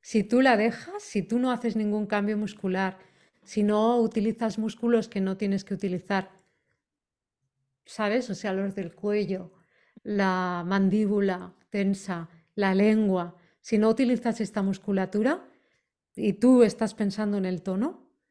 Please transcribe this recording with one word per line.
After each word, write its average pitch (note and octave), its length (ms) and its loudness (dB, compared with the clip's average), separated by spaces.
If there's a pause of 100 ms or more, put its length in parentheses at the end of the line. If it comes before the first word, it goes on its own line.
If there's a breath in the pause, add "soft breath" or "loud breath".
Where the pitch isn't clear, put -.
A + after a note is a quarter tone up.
Si G#3+ 220 0
tú A#3+ 180 2
la B3+ 160 4
dejas, A#3 460 -2
si - 180 -4
tú A3+ 180 -2
no B3+ 120 0
haces A#3 240 -4
ningún G#3+ 320 -2
cambio G#3 300 -2
muscular, F#3+ 600 -4 (460 soft breath)
si - 200 -2
no G#3+ 360 2
utilizas A3+ 600 0
músculos A3+ 480 0
que G3 140 -4
no F#3+ 160 -2
tienes G3 260 -2
que - 100 -8
utilizar, F#3+ 580 -4 (1500)
¿sabes? A3 440 -2
O F#3+ 60 -4
sea, G3+ 180 -6
los G3 220 -4
del F3 180 -8
cuello, G3 600 -4 (500 soft breath)
la F#3 600 0
mandíbula G3 880 2 (160)
tensa, G3 600 -4 (260 soft breath)
la G3 200 2
lengua, G3 600 2 (260 soft breath)
si - 160 -2
no G#3+ 120 4
utilizas A#3 520 0
esta G#3 200 -4
musculatura G3 840 0 (680 soft breath)
y G#3+ 180 0
tú B3 300 6
estás G#3 300 0
pensando G#3 440 -2
en F#3+ 80 -2
el F#3 160 -4
tono, G3 480 -4 (220)